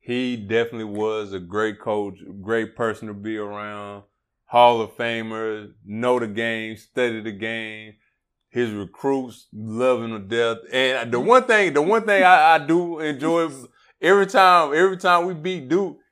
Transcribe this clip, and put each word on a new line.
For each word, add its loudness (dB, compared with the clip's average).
He -4
definitely -2
was -4
a -8
great -4
coach, -4
great -4
person -4
to -12
be -8
around, -12
Hall 6
of -6
Famer, -6
know 0
the -4
game, -6
study -2
the -10
game. -10
His -2
recruits -6
love -2
him -8
to -8
death. -2
And 0
the 0
one 4
thing, 2
the 4
one 0
thing 2
I, 8
I 4
do -2
enjoy, -2
every 4
time, 6
every 2
time 2
we -6
beat -8
Duke 0